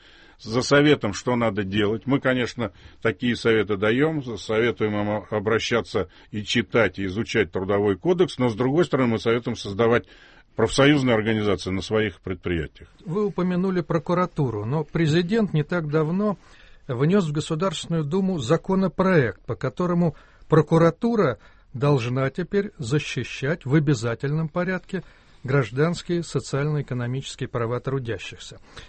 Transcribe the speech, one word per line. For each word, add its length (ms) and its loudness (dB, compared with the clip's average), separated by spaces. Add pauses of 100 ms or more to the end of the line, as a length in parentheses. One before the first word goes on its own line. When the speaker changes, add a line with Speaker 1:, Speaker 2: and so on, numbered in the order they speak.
(380)
Speaker 1:
за 240 -4
советом, 500 4
что 240 -2
надо 260 0
делать. 440 -2
Мы, 140 2
конечно, 520 -2 (300)
такие 340 0
советы 400 2
даем, 460 0 (160)
советуем 580 0
им 320 -2
обращаться 800 0 (220)
и 120 -8
читать, 560 2
и 60 -4
изучать 480 -2
Трудовой 460 0
кодекс, 400 0
но, 100 2
с 60 -2
другой 320 2
стороны, 240 2
мы 80 0
советуем 400 -2
создавать 480 0 (500)
профсоюзные 580 4
организации 540 0
на 140 -2
своих 400 -2
предприятиях. 640 -6 (160)
Speaker 2:
Вы 220 -2
упомянули 560 -2
прокуратуру, 840 -2
но 200 -2
президент 680 0
не 120 2
так 260 -4
давно 480 0 (500)
внес 400 2
в 40 -4
Государственную 720 -4
Думу 340 -2
законопроект, 1080 2
по 80 -4
которому 640 -2 (320)
прокуратура 880 4 (340)
должна 560 0
теперь 480 -2
защищать 880 -4
в 120 2
обязательном 720 0
порядке 560 -6 (400)
гражданские, 800 -2
социально-экономические 1200 -4
права 300 -4
трудящихся. 800 -8 (280)